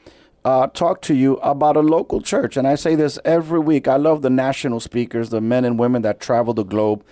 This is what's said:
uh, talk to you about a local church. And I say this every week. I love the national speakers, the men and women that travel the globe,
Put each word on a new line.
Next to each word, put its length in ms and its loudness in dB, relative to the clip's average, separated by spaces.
uh, 240 2
talk 340 -2
to 120 0
you 240 4
about 380 0
a 40 4
local 420 0
church. 340 -2
And 100 0
I 80 2
say 200 0
this 280 -2
every 360 0
week. 280 0
I 100 2
love 260 2
the 80 0
national 500 -2
speakers, 480 -4
the 140 -2
men 220 0
and 140 0
women 240 2
that 180 -2
travel 340 0
the 100 -2
globe, 480 -2